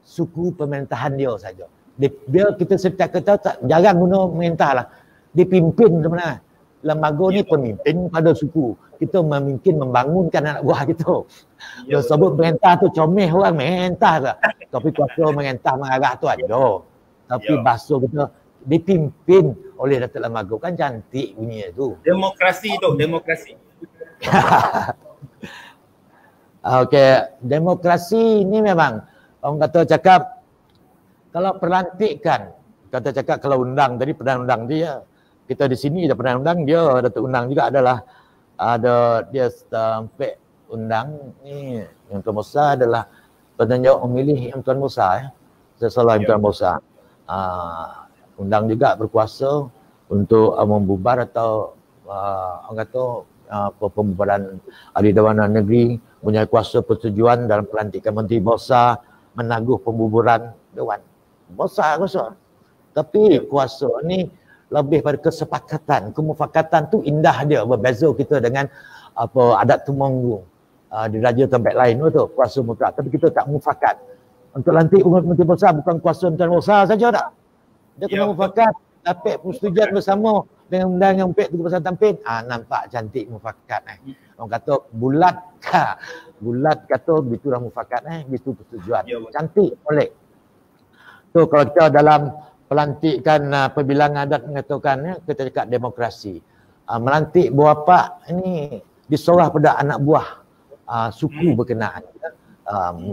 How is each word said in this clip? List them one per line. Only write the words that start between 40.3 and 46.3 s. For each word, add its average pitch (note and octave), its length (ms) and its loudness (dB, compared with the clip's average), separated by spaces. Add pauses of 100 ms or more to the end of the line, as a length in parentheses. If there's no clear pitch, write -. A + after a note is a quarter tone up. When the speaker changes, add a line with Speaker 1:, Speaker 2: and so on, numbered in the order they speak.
Speaker 1:
undang A2+ 480 -6 (260)
ni, C#3 380 -12 (320)
Yang G2+ 100 -8
Tuan G#2 140 -6
Musa C#3+ 400 0
adalah A#2 320 0 (480)
penunjuk B2+ 500 2
memilih C3 340 0 (120)
Yang C3 160 -12
Tuan C3 120 0
Musa, C3+ 340 -2
ya. A#2 140 -4 (520)
Saya A#2 160 -2
salah A#2 240 4
Yang G#2 80 -2
Speaker 2:
Ya. - 20 2
Speaker 1:
Tuan G#2+ 140 2